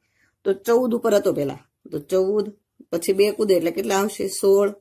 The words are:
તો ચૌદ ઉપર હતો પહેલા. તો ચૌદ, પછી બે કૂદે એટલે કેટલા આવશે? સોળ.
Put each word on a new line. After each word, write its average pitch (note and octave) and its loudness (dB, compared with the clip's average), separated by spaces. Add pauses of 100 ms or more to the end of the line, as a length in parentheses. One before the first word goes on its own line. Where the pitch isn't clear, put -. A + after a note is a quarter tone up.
(440)
તો G3 0
ચૌદ A#3 0
ઉપર A3+ 0
હતો G3 2
પહેલા. C#3 -4 (340)
તો D#3 -6
ચૌદ, F#3+ -2 (400)
પછી F3 -2
બે G3+ 2
કૂદે G#3 0
એટલે E3 0
કેટલા G3 -2
આવશે? G3+ -4
સોળ. G3 2